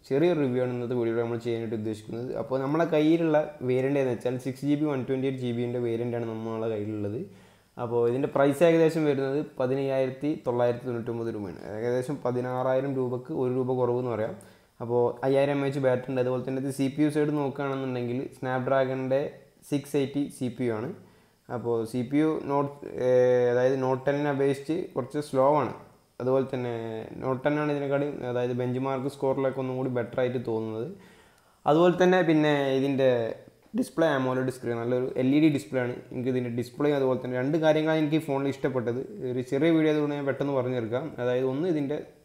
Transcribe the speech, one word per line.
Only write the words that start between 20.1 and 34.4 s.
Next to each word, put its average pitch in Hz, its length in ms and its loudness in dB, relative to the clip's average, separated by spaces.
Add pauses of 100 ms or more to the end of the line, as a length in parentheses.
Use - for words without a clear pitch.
സി 127 100 -4 (100)
പി 127 80 0
യു 113 140 0
ആണ്. 139 100 -6 (640)
അപ്പോൾ 117 220 0 (140)
സി 127 100 -2 (100)
പി 143 100 2
യു 156 80 4 (220)
നോട്ട്, 143 200 0 (360)
ഏഹ്, 123 460 6
അതായത് 127 220 4 (100)
Note 131 220 0
ടെന്നിനെ 147 260 0
അപേക്ഷിച്ച് 139 440 0 (180)
കുറച്ച് 143 340 -4
സ്ലോ 131 180 4 (140)
ആണ്. 104 120 -2 (480)
അതുപോലെ 131 320 2
തന്നെ 123 200 -4 (500)
Note 131 220 -4
ടെൻ 147 180 2
ആണ് 151 120 -2
ഇതിനെക്കാളും, 143 360 -2 (200)
അതായത് 123 300 -2
ബെഞ്ച് 127 260 -2
മാർക്ക് 135 280 -2
സ്കോറിലൊക്കെ 135 480 0
ഒന്നും 127 180 -4
കൂടി 131 180 -2
ബെറ്റർ 123 240 -4
ആയിട്ട് 127 260 0
തോന്നുന്നത്. 110 380 -4 (840)
അതുപോലെ 170 320 6
തന്നെ 185 160 6 (120)
പിന്നെ 151 220 6 (260)
ഇതിൻ്റെ 135 320 4 (680)
ഡിസ്പ്ലേ 165 300 2 (100)
amoled 127 380 0